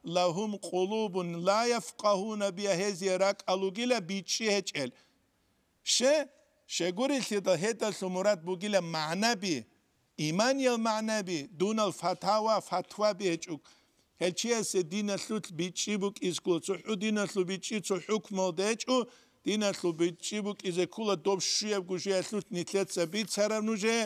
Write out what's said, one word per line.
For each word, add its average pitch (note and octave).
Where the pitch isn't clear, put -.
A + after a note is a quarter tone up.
لهم F3+
قلوب F#3+
لا F3+
یفقهون G#3
بها.» G3
هزی F#3+
رک G3
الوگیل F#3+
بیچی G3
هچ G3+
ال. C3+
شه؟ C#4
شه F3
گوریل C4
تی G3+
ده F#3
هتا G#3+
سمورت F#3
بوگیل F#3
معنوی. E3+
ایمان G#3
یل B3+
معنوی. A3
دون G3
الفتاوی G3+
فتوی G3
بی F#3+
هچ E3+
اوک. D#3
هل F3+
چی A3+
هست A3
دین G3
سلوت G#3
بیچی F3+
بوک G3
ایسکول. F3
چو F#3+
حو G3
دین G#3
سلو F#3
بیچی، F#3
چو F#3
حکم F#3+
ده F#3+
هچ A3+
او. B3+
დინას G3+
ლუ F3
ბიჭი E3+
ბუ G3+
კიზე F3+
ქულა G#3+
დობ F#3+
შვია G3+
გუჟი F#3
ასლუთ F#3
ნითლეცა F#3
ბიცარა G#3
ნუჟე, A3